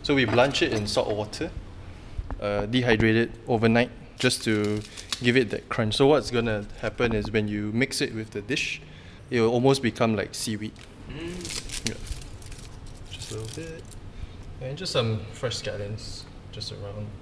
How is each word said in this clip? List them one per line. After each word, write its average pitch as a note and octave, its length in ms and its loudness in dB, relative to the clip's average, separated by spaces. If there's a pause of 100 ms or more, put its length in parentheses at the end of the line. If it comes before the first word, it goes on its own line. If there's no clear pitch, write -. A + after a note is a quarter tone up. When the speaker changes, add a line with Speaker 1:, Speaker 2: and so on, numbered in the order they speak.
Speaker 1:
So C#3+ 120 4
we C3 100 6
blanch A#2+ 360 6
it D3+ 120 4
in G#2 140 0
salt - 260 2
water, G#2+ 380 -4 (880)
uh, G#2 280 0
dehydrate A2+ 480 6
it A#2 160 4 (160)
overnight A#2 420 6 (280)
just - 260 2
to G#2 380 2 (400)
give B2 140 6
it B2 140 6
that - 200 -4
crunch. G#2+ 260 0
So C3+ 120 6
what's C#3+ 240 4
gonna A2+ 340 0 (160)
happen A#2 320 0
is G#2+ 180 0
when G#2+ 160 2
you G#2 260 -2
mix C3 280 2
it B2 140 -2
with A2 160 -6
the G#2 100 -6
dish, - 400 -4 (480)
it B2 120 4
will A2+ 100 6
almost C3 300 6
become A2+ 340 4
like G2+ 180 -2
seaweed. G#2+ 380 -4 (380)
Speaker 2:
Mm. E3+ 800 -6
Speaker 1:
Yeah. - 60 -4 (1160)
Just - 200 -10
a A2+ 40 -8
little A2 280 -8
bit. E3 200 -12 (760)
And C3+ 160 -6
just F3+ 160 -6
some A2+ 260 2 (140)
fresh - 280 -4
scallions G2+ 640 -6 (280)
just - 200 -10
around. G2+ 360 -8 (140)